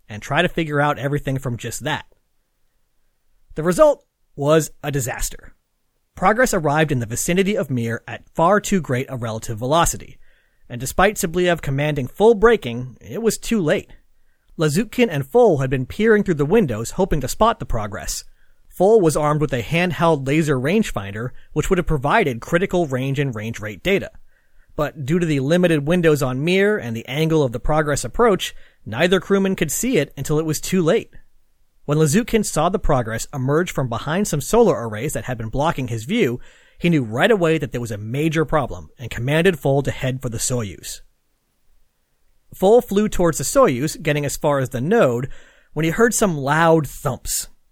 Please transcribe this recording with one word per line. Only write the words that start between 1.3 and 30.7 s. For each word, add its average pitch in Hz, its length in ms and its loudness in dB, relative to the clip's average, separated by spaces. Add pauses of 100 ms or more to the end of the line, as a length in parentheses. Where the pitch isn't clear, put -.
from 123 200 -6
just - 260 -10
that. 139 220 -6 (1500)
The 156 80 -6
result 277 420 4 (320)
was 151 340 2 (100)
a 147 100 -6
disaster. 123 640 -6 (600)
Progress 214 380 2
arrived 156 400 0
in 127 60 0
the 117 60 -4
vicinity 180 520 0
of 170 120 -4
Mir 117 380 -4
at - 260 -14
far 190 280 2
too 202 180 0
great 135 300 -4
a 131 80 -8
relative 113 420 -8
velocity, 139 580 0 (520)
and 120 100 -12
despite 185 360 0
Tsibliev 175 460 0
commanding 143 460 -2
full 220 260 4
braking, 131 680 0
it 175 200 -10
was 220 160 0
too 226 240 -2
late. 165 300 -2 (640)
Lazutkin 165 540 0
and 139 140 -4
Foale 226 340 4
had 135 100 -2
been 131 160 -2
peering 208 380 2
through 185 120 0
the 143 100 0
windows 139 460 0
hoping 185 280 0
to 160 80 -6
spot - 320 2
the 139 60 -10
Progress. 104 580 -4 (460)
Foale 214 320 4
was 160 160 2
armed 151 240 2
with 139 120 -2
a 123 80 -4
handheld 165 640 0
laser 147 320 2
rangefinder, 123 720 -2 (200)
which - 180 -2
would 185 80 2
have 175 80 -2
provided 147 540 0
critical 175 480 0
range 135 320 -4
and 139 160 -2
range 110 240 -8
rate 107 240 -12
data. 175 280 0 (640)
But 147 300 -4
due 160 120 2
to 175 80 2
the 151 140 0
limited 160 480 2
windows 160 340 4
on 131 220 -2
Mir 196 340 2
and 117 180 -6
the 113 120 -10
angle 156 340 2
of 131 100 0
the 123 80 -6
Progress 151 440 0
approach, 202 500 0 (320)
neither 175 340 2
crewman 190 360 0
could 160 160 -4
see 247 260 0
it 143 180 -2
until 147 220 -2
it 160 80 -2
was 156 160 -4
too 185 220 0